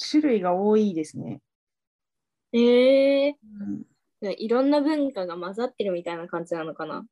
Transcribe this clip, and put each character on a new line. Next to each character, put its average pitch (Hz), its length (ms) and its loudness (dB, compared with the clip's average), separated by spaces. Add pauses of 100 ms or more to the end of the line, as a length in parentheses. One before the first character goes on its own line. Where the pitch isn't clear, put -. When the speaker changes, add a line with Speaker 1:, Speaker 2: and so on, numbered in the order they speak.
(100)
Speaker 1:
種 302 120 2
類 240 180 2
が 180 140 0
多 208 220 2
い 208 180 2
で 160 100 -2
す - 140 -14
ね。 - 240 -12 (1120)
Speaker 2:
え 233 60 0 (720)
ー。 294 40 -8 (260)
Speaker 1:
う 202 40 -10
ん。 202 220 -10 (340)
Speaker 2:
じ 208 80 -6
ゃ - 20 -4
あ、 - 60 -6
い 220 120 -8
ろ 240 140 2
ん 277 80 4
な 294 100 4
文 285 320 0
化 185 140 -6
が 170 100 -8
混 180 180 -8
ざ 233 100 -4
っ 254 100 -6
て - 80 -6
る 196 100 -2
み 175 120 -6
た 170 80 -6
い 170 40 -8
な 170 120 -12
感 170 160 -6
じ 170 100 -8
な 165 80 -6
の 160 120 -8
か 160 120 -10
な？ 175 260 -12